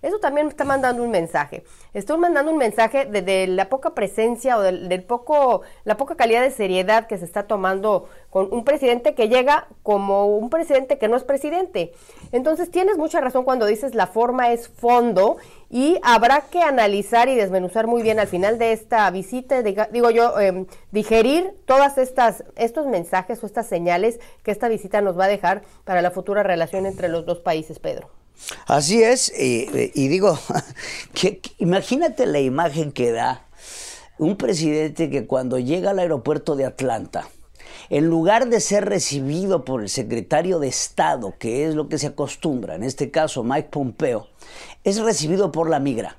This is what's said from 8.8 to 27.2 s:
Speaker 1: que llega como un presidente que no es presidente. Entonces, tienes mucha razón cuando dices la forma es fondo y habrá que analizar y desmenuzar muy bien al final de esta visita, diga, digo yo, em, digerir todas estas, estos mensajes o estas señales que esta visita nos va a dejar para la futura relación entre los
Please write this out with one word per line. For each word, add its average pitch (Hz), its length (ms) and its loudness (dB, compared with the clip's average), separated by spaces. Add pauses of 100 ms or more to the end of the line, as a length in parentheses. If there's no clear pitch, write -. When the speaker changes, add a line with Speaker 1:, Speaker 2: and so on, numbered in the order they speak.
Speaker 1:
que 220 140 2
llega 254 400 2 (160)
como 202 420 2
un 214 240 0
presidente 277 480 0
que 214 100 -2
no 233 80 2
es 262 60 -2
presidente. 285 680 -2 (400)
Entonces, 311 380 0
tienes 381 280 2
mucha 311 220 0
razón 254 240 0
cuando 254 200 0
dices 226 300 -2
la 190 140 0
forma 240 440 0
es 233 160 -4
fondo 240 680 2 (340)
y 285 320 2
habrá 247 480 6
que 349 100 0
analizar 233 680 4
y 262 80 2
desmenuzar 190 500 0
muy 233 160 2
bien 220 160 2
al 208 80 2
final 202 320 0
de 226 140 2
esta 220 380 2
visita, 247 520 -4
diga, 208 300 0
digo 240 180 4
yo, 233 300 4
em, 190 260 0 (240)
digerir 226 640 2 (120)
todas 277 320 4
estas, 254 460 0 (140)
estos 233 300 -2
mensajes 196 560 -4
o 220 40 -10
estas 220 200 -6
señales 180 520 0 (240)
que - 80 -4
esta 208 180 -2
visita 208 320 -2
nos 185 180 0
va 190 60 2
a 196 40 4
dejar 190 340 0 (220)
para 180 180 0
la 180 80 2
futura 196 320 -2
relación 190 440 -2
entre 190 220 -4
los 165 180 -4